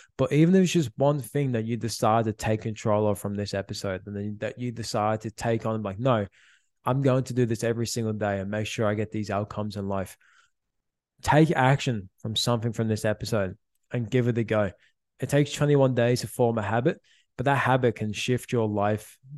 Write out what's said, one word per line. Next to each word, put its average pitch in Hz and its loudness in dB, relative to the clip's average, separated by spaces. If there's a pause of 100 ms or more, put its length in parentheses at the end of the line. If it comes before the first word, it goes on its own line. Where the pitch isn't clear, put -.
(180)
but 131 0
even 165 6
if 190 6
it's 165 0
just 147 2
one 143 2
thing 135 -2
that 113 0
you 113 -4
decide 110 2
to 107 0
take 110 -2
control 107 0
of 101 0
from 101 -6
this 101 -6
episode, 98 -6
and 104 -12
then 104 -8
that 110 -6
you 123 -6
decide 110 -2
to 113 -8
take 117 -2
on, 110 -4
like, 98 -6
"No, 113 2 (580)
I'm 127 2
going 131 4
to 123 -8
do 123 4
this 113 -2
every 117 0
single 110 -2
day 104 -2
and 98 -6
make 107 -4
sure 113 -2
I 104 2
get 107 -2
these 107 -6
outcomes 104 -4
in 98 -6
life." 98 -4 (1040)
Take 156 6
action 127 2
from 110 -6
something 117 0
from 113 -2
this 110 0
episode 104 -2 (340)
and 117 -4
give 123 2
it 113 0
a 117 0
go. 104 2 (480)
It 131 -6
takes 143 2
twenty-one 139 4
days 120 2
to 120 -6
form 117 0
a 107 0
habit, 120 0 (360)
but 123 -6
that 139 4
habit 123 2
can 107 -4
shift - -4
your 113 0
life 104 -2 (200)